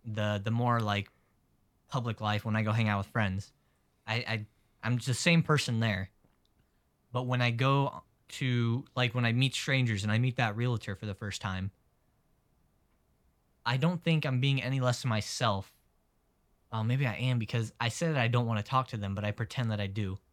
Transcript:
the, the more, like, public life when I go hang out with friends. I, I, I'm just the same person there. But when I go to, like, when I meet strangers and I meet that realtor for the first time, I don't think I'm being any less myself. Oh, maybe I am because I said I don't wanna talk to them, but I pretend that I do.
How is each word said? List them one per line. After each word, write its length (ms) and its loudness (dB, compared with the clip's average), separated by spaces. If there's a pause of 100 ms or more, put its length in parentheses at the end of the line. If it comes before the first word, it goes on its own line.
the, 360 -2
the 80 -4
more, 300 2
like, 300 -2 (760)
public 340 -4
life 240 0
when 100 0
I 60 2
go 100 0
hang 160 2
out 100 2
with 100 -4
friends. 440 -2 (540)
I, 80 -2 (120)
I, 200 -4 (360)
I'm 140 0
just 120 -4
the 60 0
same 280 4
person 380 0
there. 280 0 (1040)
But 140 -4
when 160 0
I 80 4
go 540 2 (240)
to, 560 0 (100)
like, 200 0
when 120 0
I 60 2
meet 220 2
strangers 500 0
and 80 2
I 60 4
meet 180 0
that 200 0
realtor 380 -2
for 120 -10
the 80 -6
first 280 -8
time, 300 -4 (1900)
I 100 2
don't 260 0
think 220 2
I'm 160 0
being 220 2
any 180 -2
less 240 0
myself. 680 0 (1000)
Oh, 120 -2
maybe 220 2
I 80 0
am 240 0
because 420 -2
I 80 0
said 280 0
I 120 2
don't 180 2
wanna 160 0
talk 260 0
to 80 -8
them, 180 -2
but 100 -4
I 80 0
pretend 400 -2
that 80 -2
I 80 -2
do. 300 -4 (140)